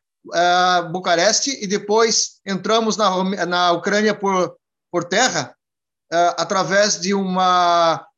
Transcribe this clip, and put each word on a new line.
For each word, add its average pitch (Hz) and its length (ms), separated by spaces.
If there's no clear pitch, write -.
eh, 175 480
Bucareste, 185 720
e 208 60
depois 208 800
entramos 208 520
na 214 100
Rome-, 190 380
na 180 260
Ucrânia 202 420
por, 190 420
por 170 140
terra, 175 500
eh, 170 260
através 190 600
de 185 140
uma 180 920